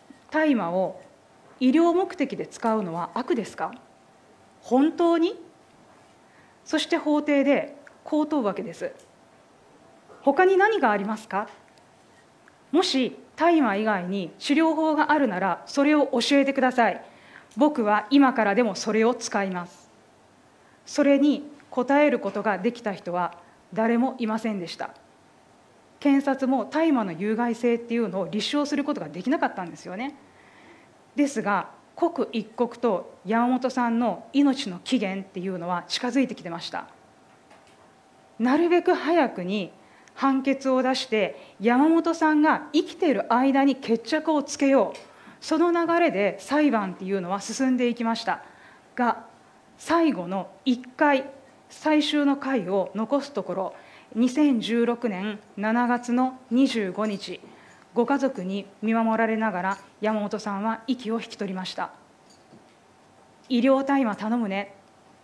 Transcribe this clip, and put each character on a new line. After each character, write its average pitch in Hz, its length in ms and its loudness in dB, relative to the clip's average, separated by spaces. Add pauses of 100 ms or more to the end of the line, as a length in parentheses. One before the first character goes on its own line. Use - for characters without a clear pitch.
(300)
大 311 240 4
麻 185 160 -2
を 185 300 -2 (580)
医 254 120 4
療 330 220 4
目 370 220 0
的 240 220 -4
で 156 100 -8
使 220 300 -2
う 214 60 -2
の 165 120 -6
は 170 200 -6
悪 254 200 -2
で 226 100 -4
す - 120 -16
か？ 165 160 -6 (880)
本 277 320 2
当 339 260 2
に？ 349 220 0 (1200)
そ - 140 -2
し 285 80 -2
て 339 100 0
法 294 260 0
廷 285 220 2
で 254 320 0 (260)
こ 302 200 0
う 302 40 -2
問 302 140 -2
う 233 40 -2
わ 190 100 -2
け 190 80 -8
で 165 120 -10
す。 - 180 -10 (1300)
「他 320 240 4
に 381 100 4
何 403 240 2
が 254 100 2
あ 208 60 0
り 202 80 -4
ま 214 120 -6
す - 120 -16
か？ 208 200 -6 (1200)
も 330 100 4
し 262 340 0 (200)
大 330 240 4
麻 220 160 2
以 214 80 -2
外 202 200 0
に 185 340 -4
治 - 160 0
療 320 200 4
法 311 200 0
が 294 180 2
あ 311 60 4
る 277 100 2
な 180 100 -2
ら、 180 280 -2
そ - 180 0
れ 294 100 4
を 294 120 4
教 254 320 2
え 277 60 6
て 269 100 -2
く 269 60 0
だ 254 120 2
さ 233 180 2
い。 - 140 -10 (520)
僕 262 280 2
は 208 260 2
今 277 220 6
か 240 120 2
ら 202 100 2
で 226 80 2
も 214 120 0
そ - 180 -4
れ 220 120 2
を 240 80 4
使 214 320 -4
い 190 60 -4
ま 180 160 -8
す。」 - 240 -20 (960)
そ - 160 -2
れ 277 160 6
に 269 320 0 (200)
答 277 320 2
え 294 80 4
る 247 80 0
こ 202 120 -6
と 208 120 -6
が 202 140 0
で 196 160 -2
き 240 100 -14
た 208 100 -4
人 175 200 -10
は 175 220 -4 (380)
誰 226 260 0
も 254 200 0
い 240 80 -4
ま 220 120 -2
せ 220 140 -4
ん 202 80 -6
で 170 60 -8
し - 100 -12
た。 - 140 -10 (1120)
検 277 240 4
察 269 220 0
も 247 200 0
大 320 240 2
麻 247 140 2
の 185 80 -6
有 202 220 -2
害 233 200 -2
性 240 200 0
っ 233 40 -2
て 233 160 -6
い 233 40 0
う 226 100 0
の 185 120 -4
を 170 80 -4
立 202 180 -4
証 294 200 0
す 285 100 -4
る 285 80 -2
こ 294 100 -4
と 202 60 -8
が 160 80 -10
で 175 140 -12
き 247 80 -2
な 320 80 0
か 302 80 0
っ 254 80 -2
た 190 80 -8
ん 170 80 -10
で 160 60 -16
す - 100 -18
よ 180 100 -12
ね。 269 200 -10 (1000)
で 285 120 4
す 254 140 -4
が、 185 260 -2 (260)
刻 330 380 -2
一 226 120 -4
刻 - 340 -4
と 196 360 -2 (100)
山 226 220 2
本 254 240 0
さ 247 180 0
ん 233 100 0
の 226 340 -2
命 269 360 2
の 175 120 -10
期 - 180 -2
限 196 240 -4
っ - 20 -10
て 190 160 -12
い 185 80 -6
う 185 100 -6
の 170 100 -8
は 175 180 -2
近 - 220 -6
づ 240 120 0
い 254 80 2
て 226 60 -8
き - 80 -20
て 175 80 -10
ま 165 100 -10
し - 80 -12
た。 - 200 -10 (1500)
な 247 180 2
る 339 120 4
べ 349 140 4
く 359 120 4
早 294 360 2
く 180 140 -8
に 185 280 -4 (420)
判 269 280 0
決 269 260 0
を 262 140 2
出 254 120 0
し 254 120 -6
て、 - 520 -4
山 247 300 4
本 330 240 4
さ 320 220 2
ん 302 80 4
が 302 300 2
生 349 120 2
き - 120 -14
て 339 140 2
い 247 40 4
る - 180 -2
間 269 320 4
に 277 120 2
決 226 280 -2
着 311 260 -2
を 294 120 2
つ - 160 -8
け 277 100 2
よ 247 260 4
う。 - 40 -16 (420)
そ - 160 -2
の 339 160 2
流 339 280 2
れ 339 100 4
で 196 280 -2
裁 294 320 2
判 208 220 -2
っ - 40 -8
て 190 100 -10
い 190 60 -4
う 196 100 -2
の 175 80 -8
は 196 100 -4
進 262 300 -2
ん 254 80 2
で 247 100 2
い 240 60 -2
き 240 100 -6
ま 226 100 0
し 226 100 -8
た。 175 180 -4 (520)
が、 240 300 -2 (520)
最 330 360 2
後 175 160 -6
の 190 220 -6 (140)
一 247 220 0
回、 285 380 2 (440)
最 302 340 2
終 294 220 0
の 277 120 2
回 262 320 -2
を 190 260 0
残 220 260 -2
す 277 120 -12
と 202 100 -4
こ 180 120 -6
ろ、 185 200 -6 (400)
二 233 140 2
千 269 320 4
十 233 260 0
六 240 220 -2
年 202 320 -6 (160)
七 220 300 0
月 240 260 -2
の 254 260 0 (120)
二 254 180 4
十 214 240 -2
五 208 140 -4
日、 190 340 -8 (540)
ご 233 120 2
家 277 120 2
族 254 260 -2
に 196 220 -6 (160)
見 220 120 0
守 226 240 0
ら 226 80 2
れ 220 100 0
な 220 160 -2
が 180 100 -4
ら、 190 160 -4 (220)
山 214 200 0
本 208 180 -4
さ 208 140 -6
ん 196 100 -6
は 220 240 -4
息 247 240 -4
を 226 100 -2
引 - 100 -12
き - 60 -18
取 196 160 -6
り - 20 -6
ま 185 100 -8
し - 100 -10
た。 180 160 -8 (1600)
「医 247 120 2
療 269 240 4
大 277 200 2
麻 214 120 -2
頼 220 200 -4
む 233 120 -2
ね」。 196 260 -6 (500)